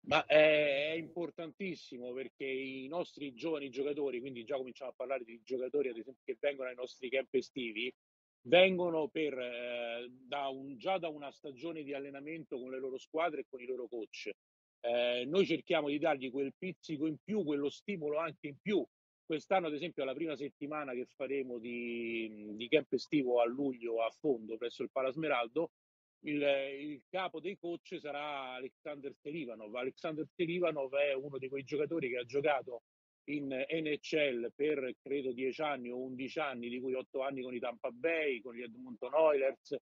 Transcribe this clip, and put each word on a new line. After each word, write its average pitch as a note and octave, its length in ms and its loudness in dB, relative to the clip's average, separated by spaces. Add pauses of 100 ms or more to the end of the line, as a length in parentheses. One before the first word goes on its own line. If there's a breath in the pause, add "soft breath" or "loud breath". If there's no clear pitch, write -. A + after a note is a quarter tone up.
Ma D3+ 180 6
è, D3+ 640 8
è D#3+ 60 -2
importantissimo, D#3+ 1160 -6
perché C3 320 -6
i C3 440 -4
nostri D3 440 -6
giovani C#3 380 -2
giocatori, C#3 480 0
quindi B2 240 -6
già C3+ 140 -2
cominciamo B2+ 340 -6
a - 40 -20
parlare B2+ 280 -2
di A#2 220 -14
giocatori C3 440 2
ad A2+ 80 -2
esempio B2 280 -10
che B2 160 -4
vengono C#3 280 0
ai B2+ 60 -8
nostri B2+ 340 -8
camp B2+ 240 0
estivi, A#2+ 600 0 (560)
vengono F3 580 6
per, D3 320 -2
eh, A#2+ 720 -4
da C3 380 -4
un, C3+ 280 -8
già F#3 220 0
da E3 100 -2
una D3 220 -8
stagione D3+ 540 -8
di C#3+ 100 -6
allenamento C#3 640 -8
con B2+ 120 -8
le C3 100 -6
loro C3 180 -6
squadre D#3 440 -2
e - 60 -8
con B2+ 120 -12
i B2 60 -12
loro B2 200 -4
coach. G#2+ 440 -8 (500)
Eh, A#2+ 460 2
noi F3 200 4
cerchiamo D#3 420 2
di D3 100 0
dargli C#3+ 320 2
quel C#3 280 -2
pizzico D#3+ 480 -4
in D#3 160 -2
più, G#3 220 0
quello C#3+ 260 2
stimolo D3+ 480 -2
anche D#3+ 300 -4
in C#3 120 -10
più. G3 240 2 (400)
Quest'anno E3 440 2
ad D3+ 60 0
esempio D3 280 -4
alla C3 120 0
prima D#3 200 -2
settimana C#3+ 560 -6
che B2 240 -4
faremo C3 440 -2
di, A2+ 1000 -4
di A#2 120 -6
camp D3 260 4
estivo B2 460 4
a A#2 60 8
luglio A#2 560 0
a A2+ 160 2
Fondo A2+ 380 0
presso A#2+ 260 -4
il A#2 80 -2
Pala C3 220 0
Smeraldo, C#3+ 580 0 (520)
il, D3 200 0
il C#3 680 0
capo F3+ 320 -4
dei F3+ 180 -6
coach E3+ 400 -8
sarà C#3+ 560 -6
Alexander C3+ 680 -10
Selivanov. A#2 520 -8
Alexander D3 600 -4
Selivanov E3 600 0
è C#3+ 200 4
uno C3+ 240 -4
di C3 100 -6
quei C#3 140 -4
giocatori C#3+ 480 0
che B2 80 -2
ha B2 60 -4
giocato C3 560 0 (500)
in C#3+ 160 -2
N D3 520 -2
H - 180 -2
L B2 380 2
per C#3 460 0
credo C3+ 320 -2
dieci B2+ 300 -2
anni C3 280 -2
o B2 60 -6
undici C3 440 -6
anni, B2 280 -4
di B2 120 -4
cui B2+ 120 -2
otto C3 300 -2
anni C3+ 180 -2
con B2+ 140 -6
i A#2+ 60 -4
Tampa B2 300 -4
Bay, C#3+ 520 0
con B2 120 -10
gli B2 80 -10
Edmonton B2 520 -8
Oilers. C#3+ 680 4